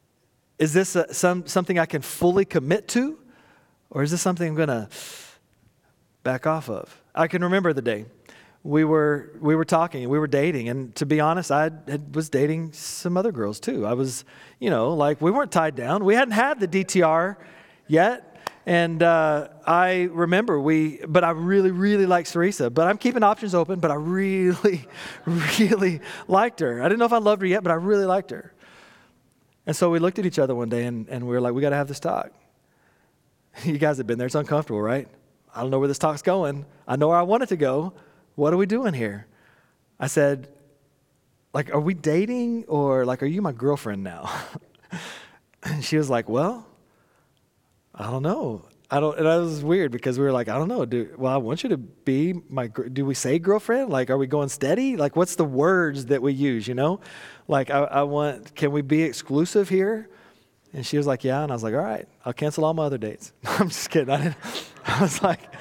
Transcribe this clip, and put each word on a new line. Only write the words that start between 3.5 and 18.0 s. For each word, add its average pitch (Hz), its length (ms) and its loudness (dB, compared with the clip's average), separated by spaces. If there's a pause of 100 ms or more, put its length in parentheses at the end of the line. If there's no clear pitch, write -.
Or - 140 -4
is 147 80 0
this 170 100 0
something 175 280 0
I'm 156 80 -4
gonna 131 320 0 (1400)
back 127 220 -4
off 156 220 -2
of? - 340 -10 (120)
I 165 140 2
can 175 160 -2
remember 180 280 2
the 135 80 -2
day. 113 260 -4 (580)
We 151 200 2
were, 151 460 2 (100)
we 151 140 2
were 160 100 2
talking, 160 440 0
we 143 100 2
were 151 80 2
dating, 143 420 0
and 127 280 -6
to 151 100 -2
be 151 140 2
honest, 160 320 0
I 156 180 2 (180)
had, 143 260 -8
was 156 140 -4
dating 156 440 0
some - 440 -6
other 202 140 0
girls 110 300 -4
too. 185 260 -4
I 110 80 0
was, 127 300 -4 (340)
you 247 100 -4
know, 131 260 2
like, 147 260 0
we 165 100 2
weren't 247 220 0
tied 156 240 2
down. 143 280 -2
We 202 120 4
hadn't 247 160 2
had 262 260 0
the 202 80 0
D 185 160 0
T 185 180 0
R 170 380 2 (480)
yet, 190 500 2 (300)